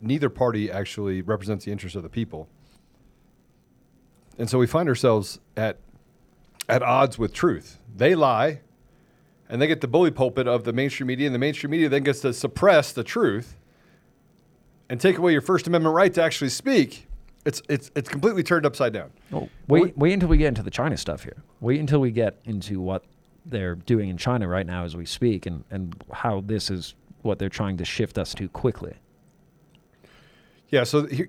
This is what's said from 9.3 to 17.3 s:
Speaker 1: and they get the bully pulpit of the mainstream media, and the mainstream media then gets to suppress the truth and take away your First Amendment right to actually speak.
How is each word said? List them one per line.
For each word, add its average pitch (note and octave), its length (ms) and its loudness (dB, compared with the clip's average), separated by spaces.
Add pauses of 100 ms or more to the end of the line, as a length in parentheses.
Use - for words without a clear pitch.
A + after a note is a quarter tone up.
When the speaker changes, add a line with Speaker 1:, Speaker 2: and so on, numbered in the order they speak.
Speaker 1:
and A#2+ 120 -6
they D3 60 4
get D#3 140 0
the C3+ 80 -4
bully D#3 240 4
pulpit B2+ 340 0
of A#2+ 160 2
the A#2 100 -4
mainstream C3 360 -4
media, B2+ 180 -2
and C3 80 -2
the A#2+ 60 -2
mainstream D3 320 -2
media D#3+ 160 2
then C#3 160 2
gets C#3 160 0
to B2+ 120 0
suppress D#3+ 600 4
the A#2+ 100 -4
truth A#2+ 540 -2 (1300)
and B2+ 120 -6
take F#3 180 4
away F3 140 4
your D3 80 4
First F3+ 260 0
Amendment E3 260 2
right F3+ 220 4
to E3+ 80 4
actually D3 280 0
speak. G#3 580 0 (360)